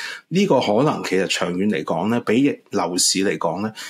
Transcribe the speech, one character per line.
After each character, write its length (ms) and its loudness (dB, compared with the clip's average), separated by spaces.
呢 180 2
個 120 4
可 260 2
能 200 0
其 120 0
實 100 2
長 260 -2
遠 160 0
嚟 160 0
講 240 -2
呢， 120 0
比 380 2
樓 260 -2
市 220 0
嚟 180 0
講 260 -2
呢， 80 -2